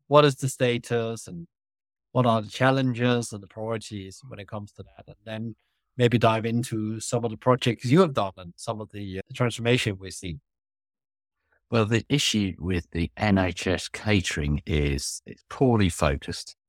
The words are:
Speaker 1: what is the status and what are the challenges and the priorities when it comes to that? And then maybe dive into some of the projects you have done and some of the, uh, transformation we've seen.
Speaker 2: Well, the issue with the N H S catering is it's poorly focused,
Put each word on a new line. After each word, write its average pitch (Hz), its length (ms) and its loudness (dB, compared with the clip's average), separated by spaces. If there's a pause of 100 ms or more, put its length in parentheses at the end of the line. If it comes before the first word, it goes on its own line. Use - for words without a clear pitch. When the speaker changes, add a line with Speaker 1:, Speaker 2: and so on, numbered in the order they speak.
Speaker 1:
what 147 160 8
is 139 120 4
the 135 120 -4
status 117 800 -2
and 87 180 -12 (640)
what 127 140 4
are 113 160 4
the 104 80 -10
challenges 123 840 2
and 104 100 -12
the 90 60 -20
priorities 107 800 -8
when 110 120 -16
it 98 80 -16
comes 104 240 -12
to - 120 -20
that? - 240 -20
And - 160 -20
then 110 320 -10 (400)
maybe 123 220 4
dive 110 280 4
into 113 540 -4
some 117 240 -4
of 113 80 -2
the 107 40 -10
projects 120 500 2
you 147 140 6
have 156 140 4
done 101 220 -2
and 90 200 -16
some 110 240 -8
of 107 120 -12
the, 98 260 -8
uh, 95 40 -8 (120)
transformation 117 640 0
we've 95 160 -14
seen. 87 260 -8 (1300)
Speaker 2:
Well, 113 160 2
the 110 220 0
issue 107 500 0
with 90 320 -4
the 85 260 -2
N 104 220 2
H 92 280 0
S 87 220 -2
catering 78 760 -2
is 71 600 -2
it's - 220 -18
poorly 113 400 4
focused, - 680 -2 (120)